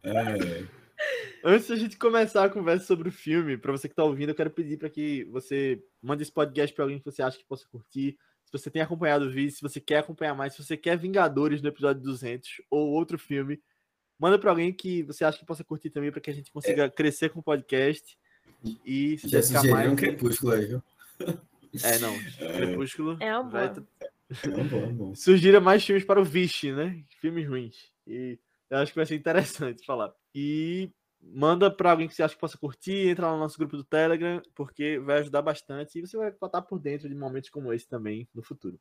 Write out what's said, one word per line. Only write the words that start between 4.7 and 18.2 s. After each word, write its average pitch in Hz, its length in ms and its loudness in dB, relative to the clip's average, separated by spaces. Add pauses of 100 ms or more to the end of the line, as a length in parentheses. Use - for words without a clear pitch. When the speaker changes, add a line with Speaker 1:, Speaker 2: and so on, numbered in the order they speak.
Speaker 2:
pra 151 120 -8
que 147 360 -4
você 131 560 -2 (200)
mande 147 220 -4
esse 147 80 -10
podcast 147 440 0
pra 151 100 -2
alguém 139 140 -4
que - 60 -18
você 135 160 -8
acha 131 160 -2
que - 80 -20
possa - 220 -12
curtir. 135 500 -8 (260)
Se - 80 -20
você 139 180 -10
tem 160 120 -4
acompanhado 156 440 0
o 131 40 -2
vídeo, 139 260 -2
se - 60 -16
você 143 180 -8
quer 147 200 0
acompanhar 151 340 -4
mais, 139 200 -6
se 147 100 -20
você 160 120 -6
quer 170 220 0
Vingadores 156 640 2
no 147 80 -2
episódio 139 320 0
duzentos 127 680 -10
ou 147 200 0
outro 160 280 -2
filme, 139 440 -6 (560)
manda 185 220 4
pra 202 100 4
alguém 170 240 2
que 180 300 -4
você 143 200 -4
acha 156 140 2
que - 80 -20
possa 160 180 -8
curtir 156 260 -8
também, 147 220 -4
pra 143 80 -10
que - 120 -10
a - 20 -6
gente 143 180 -12
consiga 143 340 0
Speaker 1:
É. 131 40 -2
Speaker 2:
crescer 151 400 0
com 165 100 -10
o 151 40 -14
podcast 139 720 0 (680)